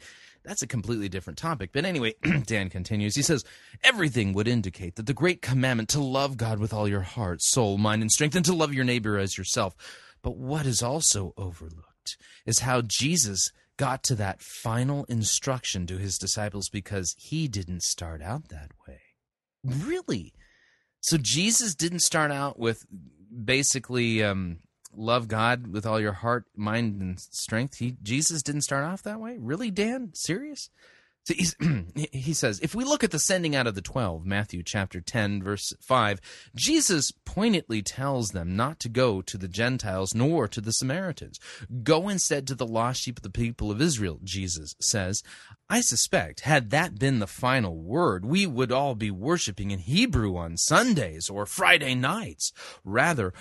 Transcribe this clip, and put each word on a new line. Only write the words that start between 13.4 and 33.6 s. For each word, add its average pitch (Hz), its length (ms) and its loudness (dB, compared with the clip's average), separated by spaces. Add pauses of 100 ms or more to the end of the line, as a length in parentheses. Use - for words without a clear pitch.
got 131 260 -2
to 127 120 2
that 101 260 -2
final 127 640 -2
instruction 113 800 -2
to 92 100 -6
his 95 200 -4
disciples, 101 500 -4
because 98 500 -4
he 156 300 -4
didn't 90 360 -4
start 82 380 -4
out 120 280 -8
that 73 220 -14 (140)
way." 67 140 -20 (640)
Really? 151 720 -4 (680)
So 165 160 4
Jesus 180 580 2
didn't 170 260 -2
start 151 280 4
out 139 300 -4
with 117 260 0 (600)
basically, 123 760 2
um, 95 360 0 (360)
love 113 360 0
God 117 380 2
with 104 180 -4
all 110 120 2
your 107 140 2
heart, 117 340 -2 (120)
mind, 104 420 0
and 92 180 -4
strength. - 600 -4
He, 123 260 -4
Jesus 143 400 0
didn't 143 200 -2
start 139 200 0
off 180 200 -6
that 214 180 -8
way? 233 180 -10
Really, 175 320 -4
Dan? 220 420 -2
Serious? 269 560 -4 (540)
So - 120 -2
he's, 175 240 0
<clears throat> 139 520 0
he 135 220 -4
says, 107 280 0
"If 160 140 -2
we 240 80 -2
look 285 220 2
at 196 60 4
the 151 80 0
sending 170 360 2
out 127 120 4